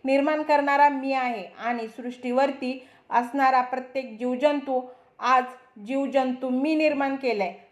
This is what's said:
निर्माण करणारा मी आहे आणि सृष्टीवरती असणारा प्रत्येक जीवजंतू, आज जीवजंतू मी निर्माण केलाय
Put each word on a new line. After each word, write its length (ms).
निर्माण 360
करणारा 480
मी 240
आहे 320
आणि 280
सृष्टीवरती 1000
असणारा 520
प्रत्येक 580
जीवजंतू, 640
आज 240
जीवजंतू 600
मी 260
निर्माण 400
केलाय 380